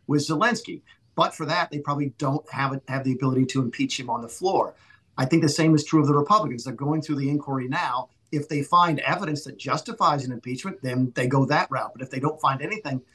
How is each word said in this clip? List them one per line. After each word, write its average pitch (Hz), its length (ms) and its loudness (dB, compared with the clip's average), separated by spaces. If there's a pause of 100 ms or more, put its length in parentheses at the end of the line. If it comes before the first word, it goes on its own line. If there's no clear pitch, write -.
with 143 200 2
Zelensky. 175 560 0 (340)
But 165 180 2
for 160 120 -8
that, 165 260 -2
they 147 80 -6
probably 143 380 -4
don't 143 340 -2
have 139 200 -2
it, 135 140 -6
have 131 160 -4
the 131 100 0
ability 127 340 2
to 135 160 0
impeach - 360 -2
him 123 100 -10
on 117 140 -4
the 117 60 -12
floor. 160 460 0 (440)
I 127 60 2
think 160 180 4
the 156 60 6
same 160 260 4
is 147 100 4
true 156 160 4
of 143 60 6
the 147 80 6
Republicans. 147 500 2
They're 131 100 -8
going 147 280 -2
through 151 140 -4
the 139 140 0
inquiry 135 380 -2
now. 135 420 -2 (220)
If 147 160 -2
they 147 160 -2
find 170 360 4
evidence 147 440 -4
that 131 120 -14
justifies 147 680 0
an 127 80 -6
impeachment, 127 500 -8
then 127 320 0
they 123 140 0
go 135 180 4
that 156 240 2
route. 120 240 -6
But - 80 -14
if 127 80 -14
they 131 100 -6
don't 151 200 -4
find 135 220 0
anything, 156 400 -6 (120)